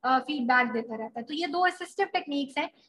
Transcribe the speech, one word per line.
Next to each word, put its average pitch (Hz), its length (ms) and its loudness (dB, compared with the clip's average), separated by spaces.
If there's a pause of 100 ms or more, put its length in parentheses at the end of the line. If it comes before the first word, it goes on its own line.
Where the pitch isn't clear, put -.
अ, 254 160 4
feedback 247 480 2
देता 226 280 -4
रहता 226 240 -8
है। 233 60 -8
तो 302 80 -10
ये 330 140 0
दो 349 180 2
assistive 359 420 -2
टेक्निक्स 285 500 -4
हैं 339 140 -2 (180)